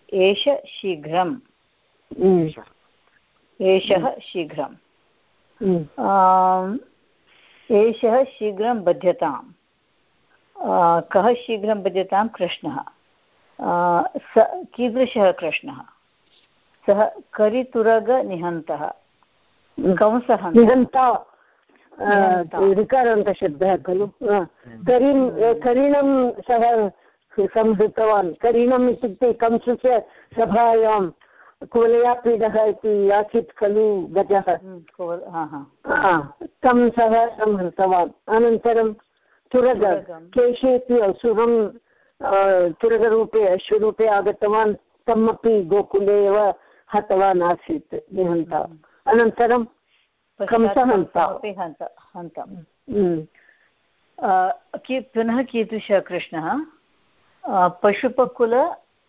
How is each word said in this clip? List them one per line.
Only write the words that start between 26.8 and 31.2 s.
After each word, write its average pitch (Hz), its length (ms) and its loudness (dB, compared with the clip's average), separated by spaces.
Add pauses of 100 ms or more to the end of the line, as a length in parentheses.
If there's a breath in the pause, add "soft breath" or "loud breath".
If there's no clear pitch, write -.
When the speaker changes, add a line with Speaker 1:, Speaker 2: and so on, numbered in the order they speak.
Speaker 2:
संहृतवान्। 214 920 0
करिणम् 240 560 2
इत्युक्ते 226 420 -2
कंसस्य 233 760 0 (340 soft breath)
सभायां 214 680 2 (560 soft breath)